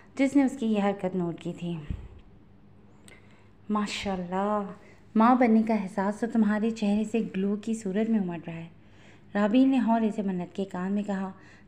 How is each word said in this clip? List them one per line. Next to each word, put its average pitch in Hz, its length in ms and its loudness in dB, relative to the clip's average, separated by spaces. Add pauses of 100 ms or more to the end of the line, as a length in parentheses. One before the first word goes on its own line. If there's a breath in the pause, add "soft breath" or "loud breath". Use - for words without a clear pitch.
(180 loud breath)
जिसने 269 260 4
उसकी 254 220 -2
यह 208 180 2
हरकत 190 320 0
नोट 170 240 -2
की 175 120 -8
थी। 170 340 -8 (1800 soft breath)
"माशाल्लाह, 202 1160 -4 (300 loud breath)
माँ 233 220 6
बनने 220 240 6
का 220 120 0
एहसास 196 460 -2
तो 233 60 -4
तुम्हारे 214 440 2
चेहरे 214 340 0
से 220 180 -2
ग्लो 202 340 -2
की 220 180 -4
सूरत 220 360 -2
में 220 100 2
उमड़ 175 200 -6
रहा 165 160 -12
है," 165 140 -14 (640 soft breath)
राबील 214 340 4
ने 269 80 2
हौले 226 340 2
से 208 120 -4
मन्नत 180 340 -4
के 196 80 -2
कान 190 280 -4
में 202 120 -2
कहा, 190 280 -4 (360 loud breath)